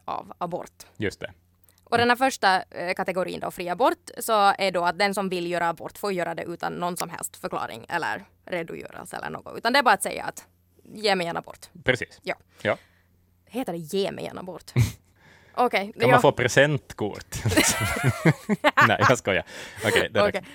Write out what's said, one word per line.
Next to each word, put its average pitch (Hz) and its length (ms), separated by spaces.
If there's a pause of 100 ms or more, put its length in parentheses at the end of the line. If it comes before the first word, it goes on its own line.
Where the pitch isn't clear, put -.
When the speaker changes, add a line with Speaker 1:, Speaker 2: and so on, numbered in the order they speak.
Speaker 1:
av - 340
abort. - 480 (100)
Speaker 2:
Just - 240
det. - 120 (520)
Speaker 1:
Och 233 140
den 240 120
här 240 60
första, 226 460
eh, - 320
kategorin 175 460
då, 175 100
fri 175 180
abort, 240 500
så 208 400
är 196 140
då 175 120
att 170 140
den 202 160
som 196 140
vill 175 220
göra 170 180
abort 156 300
får 202 140
göra 170 220
det - 80
utan 170 300
någon 175 240
som 170 140
helst - 260
förklaring 120 520
eller 151 360 (220)
redogörelse - 680
eller - 140
något. - 260
Utan 233 160
det 277 60
är 285 40
bara 233 120
att 190 80
säga - 220
att - 220 (380)
ge 208 300
mig 180 120
en 170 100
abort. - 300 (180)
Speaker 2:
Precis. - 380
Speaker 1:
Ja. - 120 (280)
Speaker 2:
Ja. 107 140 (680)
Speaker 1:
Heter 233 260
det 170 60
ge 175 340
mig - 140
en - 120
abort? 180 360
Speaker 2:
<laughs> - 800
Speaker 1:
Okej, 214 380
Speaker 2:
Kan 233 160
Speaker 1:
ja. - 60
Speaker 2:
man - 80
få 139 100
presentkort? 120 1120
<laughs> - 1400
Nej, 202 80 (120)
jag 127 100
skojar. 90 260 (420)
Okej, 95 260
det 107 80
där 101 80
Speaker 1:
Okej. 95 140 (120)